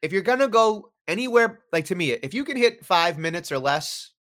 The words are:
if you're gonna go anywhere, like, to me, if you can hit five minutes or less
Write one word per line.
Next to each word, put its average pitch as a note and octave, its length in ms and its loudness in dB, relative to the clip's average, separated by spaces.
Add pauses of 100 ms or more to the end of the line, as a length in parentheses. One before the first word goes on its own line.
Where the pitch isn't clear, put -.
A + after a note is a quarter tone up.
if D#3 100 -4
you're F#3+ 100 0
gonna B3+ 260 2
go A3 440 2 (140)
anywhere, A#3 540 0 (120)
like, E3 140 0
to F#3+ 80 -4
me, E3+ 180 -2
if C3+ 220 -6
you C4+ 100 -4
can C#4 120 -8
hit A#3 280 0
five E3+ 320 2
minutes E3 340 -6
or C#3 80 -2
less C#3 540 -4 (120)